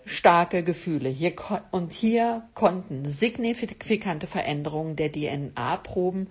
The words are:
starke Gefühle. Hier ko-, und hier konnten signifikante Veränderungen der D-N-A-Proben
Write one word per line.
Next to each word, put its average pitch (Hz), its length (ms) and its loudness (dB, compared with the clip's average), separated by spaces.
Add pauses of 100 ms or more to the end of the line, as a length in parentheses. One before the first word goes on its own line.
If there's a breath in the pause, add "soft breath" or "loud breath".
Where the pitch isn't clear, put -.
starke 175 580 6
Gefühle. 160 460 -2
Hier 165 260 0
ko-, - 260 -6 (100)
und 175 200 -2
hier 226 520 2 (100)
konnten 180 520 0
signifikante 214 1200 -2
Veränderungen 151 680 -4
der 156 140 0
D-N-A-Proben 151 1200 -4